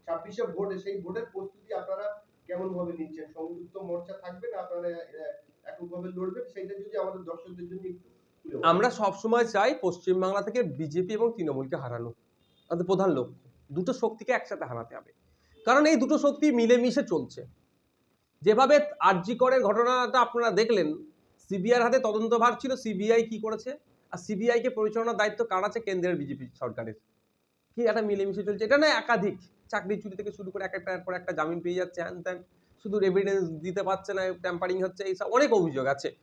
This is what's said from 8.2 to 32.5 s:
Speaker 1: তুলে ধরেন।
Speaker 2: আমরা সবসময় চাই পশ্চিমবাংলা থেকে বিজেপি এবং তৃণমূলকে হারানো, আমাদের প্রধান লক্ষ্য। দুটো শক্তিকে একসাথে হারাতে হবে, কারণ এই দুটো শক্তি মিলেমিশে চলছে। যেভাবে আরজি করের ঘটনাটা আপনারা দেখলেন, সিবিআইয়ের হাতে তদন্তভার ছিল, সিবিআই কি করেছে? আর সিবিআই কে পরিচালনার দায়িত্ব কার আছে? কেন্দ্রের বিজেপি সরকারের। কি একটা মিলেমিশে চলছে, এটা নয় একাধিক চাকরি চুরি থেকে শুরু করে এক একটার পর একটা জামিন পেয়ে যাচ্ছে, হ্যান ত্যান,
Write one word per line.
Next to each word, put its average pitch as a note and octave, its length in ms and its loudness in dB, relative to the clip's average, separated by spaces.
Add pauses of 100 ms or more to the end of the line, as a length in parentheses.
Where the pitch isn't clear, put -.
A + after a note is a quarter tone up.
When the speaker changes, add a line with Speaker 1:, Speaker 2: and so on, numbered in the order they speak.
Speaker 1:
তুলে - 120 -12
ধরেন। E3 180 2
Speaker 2:
আমরা G#3 180 4
সবসময় A3+ 540 0
চাই A3 260 2 (140)
পশ্চিমবাংলা F#3 580 0
থেকে A3 180 -2 (180)
বিজেপি E3+ 400 -2
এবং A#3 180 2
তৃণমূলকে C3+ 400 -4
হারানো, A#2+ 340 -8 (560)
আমাদের F3 240 -2
প্রধান F#3+ 200 4
লক্ষ্য। B2+ 260 -2 (400)
দুটো F#3 160 -2
শক্তিকে A3+ 400 -2
একসাথে G#3 320 -4
হারাতে A#2 320 -8
হবে, - 140 -18 (560)
কারণ C4 200 6
এই D#4 100 6
দুটো C4+ 220 4
শক্তি C#4+ 320 4
মিলেমিশে A#3+ 520 6 (100)
চলছে। C#3+ 280 -4 (1000)
যেভাবে B3 340 6 (320)
আরজি F#3+ 340 2
করের B3+ 200 6
ঘটনাটা A#3+ 580 2
আপনারা A#3 300 2
দেখলেন, G3+ 380 4 (600)
সিবিআইয়ের A3 340 4
হাতে A#3+ 160 4
তদন্তভার A3 600 2
ছিল, C4 160 -2
সিবিআই A3 460 2
কি A3+ 160 -4
করেছে? A3 400 -6 (320)
আর F3+ 80 -10
সিবিআই A3+ 420 2
কে B3 100 0
পরিচালনার A3 460 0
দায়িত্ব G#3+ 280 0
কার F#3+ 200 0
আছে? G#3+ 160 -4
কেন্দ্রের F3+ 360 -2
বিজেপি C#3 380 -8
সরকারের। A2+ 400 -8 (800)
কি A#3 120 0
একটা A3 160 2
মিলেমিশে G3 400 -2
চলছে, G#3 220 -2
এটা C4 140 4
নয় D4+ 100 6
একাধিক A3 500 0 (300)
চাকরি G3+ 320 -4
চুরি G3 160 -12
থেকে G3+ 160 -8
শুরু F#3+ 180 -14
করে G3 140 -8
এক F#3+ 100 -6
একটার F#3 260 -6
পর F3+ 140 -6
একটা F3+ 180 -6
জামিন D#3+ 280 -2
পেয়ে F3 140 -4
যাচ্ছে, F3 280 -4
হ্যান F3+ 200 -8
ত্যান, F3+ 200 -8 (400)